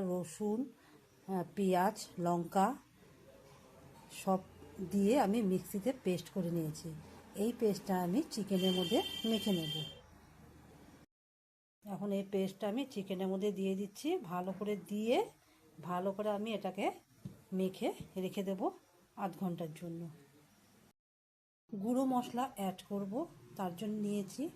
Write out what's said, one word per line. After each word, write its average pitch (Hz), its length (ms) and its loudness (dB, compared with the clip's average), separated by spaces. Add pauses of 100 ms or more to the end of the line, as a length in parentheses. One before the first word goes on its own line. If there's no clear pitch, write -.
রসুন, 185 580 0 (680)
আহ, 185 160 0 (120)
পেঁয়াজ, 190 400 4 (220)
লঙ্কা 175 480 4 (1600)
সব 190 160 4 (520)
দিয়ে 202 280 6
আমি 220 220 4
মিক্সিতে 190 480 2 (140)
পেস্ট 180 300 0
করে 170 160 0
নিয়েছি। 160 380 -2 (460)
এই 214 260 0
পেস্টটা 202 420 2
আমি 180 280 2
চিকেনের 190 420 2
মধ্যে 180 300 4 (220)
মেখে 220 280 2
নেব। 160 220 2 (2250)
এখন 202 180 -2
এই 196 200 0
পেস্টটা 190 360 0
আমি 233 140 0 (120)
চিকেনের 190 380 -2
মধ্যে 196 200 0
দিয়ে 190 280 0
দিচ্ছি। 208 360 -6
ভালো 180 420 -4
করে 208 180 0
দিয়ে 220 540 2 (520)
ভালো 180 300 0
করে 208 180 -2
আমি 208 240 -2
এটাকে 202 360 0 (600)
মেখে 190 400 0 (240)
রেখে 185 260 -2
দেব 190 180 -2 (560)
আধ 196 200 -4
ঘন্টার 170 380 -4
জন্য। 170 260 -8 (1800)
গুঁড়ো 247 220 2
মশলা 247 400 2 (120)
অ্যাড 190 220 -2 (120)
করব, 202 360 -2 (300)
তার 175 200 -4
জন্য 214 180 -4 (120)
নিয়েছি 202 360 -2 (140)